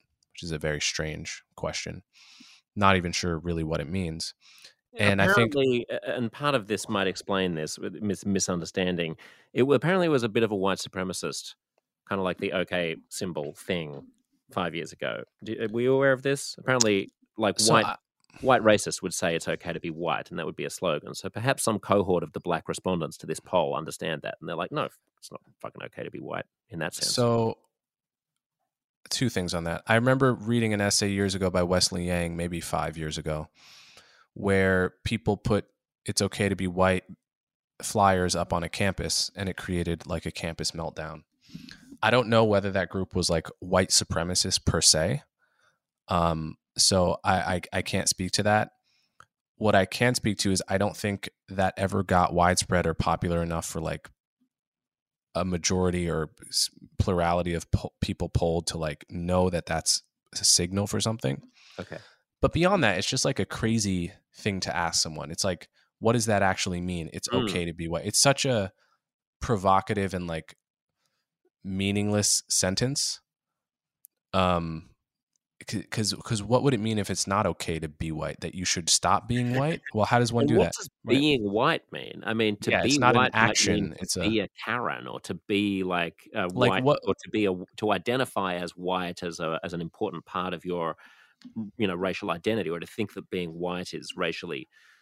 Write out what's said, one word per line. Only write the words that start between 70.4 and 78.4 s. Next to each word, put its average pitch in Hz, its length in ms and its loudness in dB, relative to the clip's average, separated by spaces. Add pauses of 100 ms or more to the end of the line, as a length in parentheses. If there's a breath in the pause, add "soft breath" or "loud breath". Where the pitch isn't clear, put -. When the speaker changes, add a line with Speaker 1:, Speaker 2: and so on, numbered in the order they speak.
Speaker 1:
meaningless 101 880 2
sentence. - 720 0 (1120)
Um, 85 580 0 (800)
c-, 104 140 -6
'cause, 107 320 -4 (100)
'cause 107 180 -4
what 110 200 2
would 139 100 4
it 113 80 0
mean 110 180 0
if 98 120 -2
it's - 160 -4
not 98 200 2
okay 85 320 -2
to 80 100 -6
be 80 220 -8
white, 76 300 -6